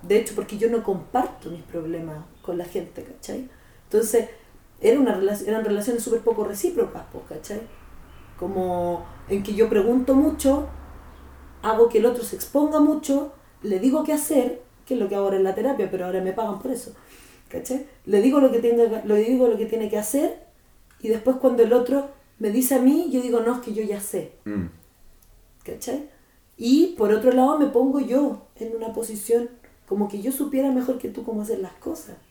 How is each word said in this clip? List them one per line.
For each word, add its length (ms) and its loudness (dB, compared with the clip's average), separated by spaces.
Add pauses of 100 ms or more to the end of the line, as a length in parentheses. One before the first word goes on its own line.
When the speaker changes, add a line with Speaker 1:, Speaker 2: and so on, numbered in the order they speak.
Speaker 1:
De 180 2
hecho, 140 -8
porque 240 -8
yo 120 2
no 120 0
comparto 680 -4
mis 120 -14
problemas 560 -10 (240)
con 160 -6
la 60 -6
gente, 380 -10
¿cachai? 460 -12 (360)
Entonces, 440 2 (520)
era 200 4
una 160 4
relac-, 300 -2
eran 180 -2
relaciones 380 -2
súper 180 0
poco 240 0
recíprocas, 580 -4 (100)
po, 160 -14
¿cachai? 320 -12 (760)
Como 680 -4 (240)
en 140 -2
que 120 -6
yo 140 4
pregunto 460 2
mucho, 540 2 (920)
hago 260 4
que 100 2
el 80 4
otro 160 0
se 140 -8
exponga 420 0
mucho, 540 2 (300)
le 180 -2
digo 240 2
qué 80 -2
hacer, 500 0 (220)
que 100 -4
es 60 -2
lo 80 -2
que 80 -4
hago 80 0
ahora 140 0
en 60 2
la 100 -2
terapia, 360 -2
pero 160 -6
ahora 140 -4
me 120 -4
pagan 280 -6
por 100 -8
eso, 220 -8 (560)
¿cachai? 380 -8 (180)
Le 160 4
digo 180 4
lo 140 6
que 80 2
tenga, 440 2
le 120 2
digo 320 2
lo 80 2
que 100 -4
tiene 220 -4
que 100 -2
hacer, 460 -2 (560)
y 80 -8
después 300 2
cuando 240 4
el 100 4
otro 380 2 (280)
me 120 -2
dice 260 2
a 40 4
mí, 300 4
yo 120 0
digo, 180 0
"No, 140 0
es 60 -8
que 120 -10
yo 100 -4
ya 180 -4
sé". 320 -8 (120)
Speaker 2:
Mm. 220 -4 (1000)
Speaker 1:
¿Cachai? 460 -10 (460)
Y 420 4
por 140 2
otro 200 4
lado 260 4
me 80 4
pongo 320 2
yo 480 0 (100)
en 200 -8
una 160 -8
posición 560 -2 (400)
como 200 0
que 140 -8
yo 100 -2
supiera 380 -2
mejor 280 0
que 100 -10
tú 160 -10
cómo 180 -6
hacer 180 -4
las 140 -8
cosas 420 -12 (140)